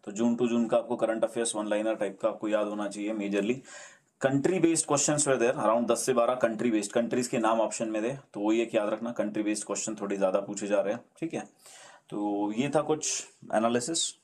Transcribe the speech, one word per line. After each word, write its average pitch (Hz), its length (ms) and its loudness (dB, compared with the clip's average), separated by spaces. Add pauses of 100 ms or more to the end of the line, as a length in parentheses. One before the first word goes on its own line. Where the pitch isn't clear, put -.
तो 104 80 -12
June 117 240 2
to 120 120 2
June 117 180 2
का 120 100 2
आपको 117 200 0
current 110 280 0
affairs 113 320 -2
one 107 120 -4
liner 107 260 0
type 101 280 -4
का 113 60 2
आपको 107 200 -4
याद 107 180 2
होना 104 220 -4
चाहिए 104 260 -4
majorly। 101 420 0 (640)
country 143 400 2
based 160 260 2
questions 143 420 0
were 131 140 4
there, 120 120 4 (120)
around 117 240 2
दस 117 160 2
से 131 80 2
बारह 117 280 4
country 113 280 0
based, 107 220 0
countries 120 360 0
के 135 100 -2
नाम 113 220 2
option 110 280 -2
में 110 140 -2
थे, 123 100 -2 (220)
तो 104 60 -8
वो 107 120 2
ये 113 220 0
याद 104 140 2
रखना, 113 240 -4
country 107 300 -2
based 104 240 -2
question 101 340 -4
थोड़े 101 160 -4
ज्यादा 98 240 2
पूछे 101 260 -8
जा 101 140 8
रहे 101 140 0
हैं, 123 100 -10 (160)
ठीक 165 140 -6
है? 113 100 -6 (680)
तो 104 460 -2
ये 135 180 0
था 156 60 4
कुछ 151 440 -2 (300)
analysis। 120 560 0 (140)